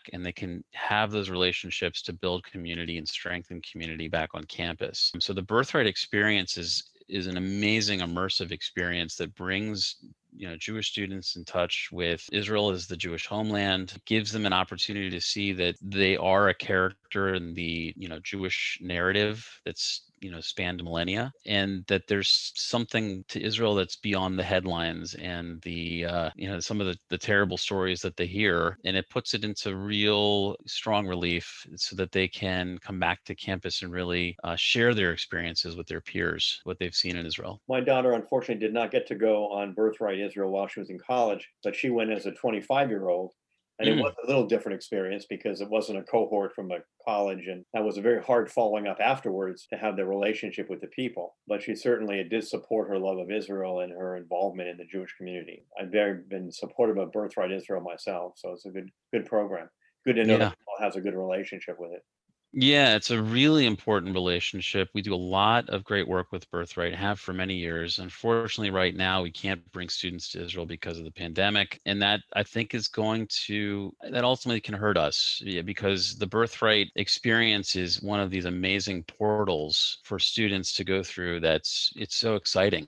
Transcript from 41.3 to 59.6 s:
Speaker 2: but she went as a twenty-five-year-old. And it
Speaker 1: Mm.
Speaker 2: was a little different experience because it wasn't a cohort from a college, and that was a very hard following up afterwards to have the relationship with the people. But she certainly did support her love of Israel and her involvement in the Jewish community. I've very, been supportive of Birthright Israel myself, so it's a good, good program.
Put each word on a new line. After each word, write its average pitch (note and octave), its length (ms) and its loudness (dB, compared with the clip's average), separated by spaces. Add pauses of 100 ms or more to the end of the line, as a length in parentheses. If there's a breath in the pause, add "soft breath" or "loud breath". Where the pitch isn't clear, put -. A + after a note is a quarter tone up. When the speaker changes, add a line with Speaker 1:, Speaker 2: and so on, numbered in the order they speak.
Speaker 2:
but G2+ 100 -2
she C3 140 -2
went A2+ 220 2
as G2+ 140 -4
a F#2+ 60 -4
twenty-five-year-old. G2+ 1000 0 (460)
And A2 100 4
it A2+ 80 6
Speaker 1:
Mm. A#2 60 4
Speaker 2:
was A2+ 100 -2 (100)
a - 40 -6
little C3 180 4
different G#2+ 300 0
experience G2 520 -4
because G2 320 -6
it G2+ 80 -6
wasn't G#2+ 300 0
a F#2+ 60 -6
cohort G#2 500 2
from F#2+ 160 -8
a F2 80 -4 (260)
college, G2 440 0
and F2+ 260 -10
that A2 100 2
was G2+ 140 0
a G2+ 60 -6
very A#2 180 4
hard A#2+ 300 4
following G#2+ 340 2
up F#2+ 140 -2
afterwards G2 720 0
to G#2+ 60 -8
have G#2 200 -2
the F#2+ 80 0
relationship G2+ 640 -2
with F#2 100 -6
the - 80 -10
people. A#2 500 -8 (100)
But G#2 160 -2
she G#2+ 120 -4
certainly G#2+ 480 0
did G#2+ 240 -2
support G#2+ 420 -2
her G2 100 0
love F#2+ 180 0
of F2+ 140 -4
Israel F#2+ 480 -2
and F2+ 120 -4
her F#2 240 -6
involvement F2+ 540 -2
in F2 80 -10
the F2 80 -14
Jewish F#2 320 -8
community. F2 480 -10 (120)
I've F#2+ 120 -6
very, G2+ 320 2
been F#2 300 -8
supportive G#2+ 480 0
of F2+ 120 -2
Birthright G2+ 400 -2
Israel F#2+ 300 -4
myself, F2 560 -6
so F#2 140 -10
it's F2+ 160 -12
a - 20 -12
good, F#2 220 -10 (200)
good A2+ 140 0
program. F#2+ 460 -2 (340)